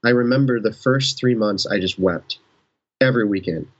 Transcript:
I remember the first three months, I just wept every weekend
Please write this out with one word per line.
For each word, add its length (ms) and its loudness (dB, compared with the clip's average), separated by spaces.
I 60 0
remember 500 2
the 140 -2
first 460 -2
three 160 2
months, 320 -2
I 120 -2
just 200 -4
wept 400 -2
every 260 2
weekend 420 -4